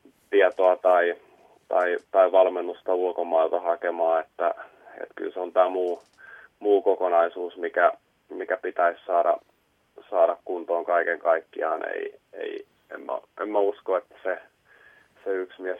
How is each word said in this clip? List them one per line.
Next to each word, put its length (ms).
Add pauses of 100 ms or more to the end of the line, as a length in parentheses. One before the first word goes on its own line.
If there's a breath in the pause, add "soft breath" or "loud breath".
(300)
tietoa 480
tai, 380 (520 soft breath)
tai, 300 (140)
tai 200
valmennusta 600
ulkomailta 680
hakemaan, 600
että, 360 (460 loud breath)
että 140
kyllä 180
se 60
on 140
tää 160
muu, 320 (580 loud breath)
muu 220
kokonaisuus, 760
mikä, 340 (380)
mikä 280
pitäisi 480
saada, 320 (720)
saada 360
kuntoon 400
kaiken 340
kaikkiaan. 680
Ei, 300 (140)
ei, 320 (260)
en 100
mä, 180 (220)
en 80
mä 100
usko, 380
että 260
se, 140 (880 soft breath)
se 100
yksi 280
mies 180